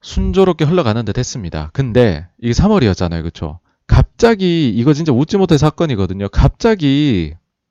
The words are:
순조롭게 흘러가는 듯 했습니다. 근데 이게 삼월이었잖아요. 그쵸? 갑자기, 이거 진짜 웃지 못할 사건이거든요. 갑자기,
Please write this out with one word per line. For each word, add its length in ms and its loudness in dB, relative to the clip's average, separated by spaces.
순조롭게 640 0
흘러가는 400 0
듯 120 -6
했습니다. 540 -8
근데 560 0
이게 140 -4
삼월이었잖아요. 720 0
그쵸? 380 -10
갑자기, 840 2
이거 240 2
진짜 200 0
웃지 240 0
못할 200 2
사건이거든요. 720 -2
갑자기, 1040 0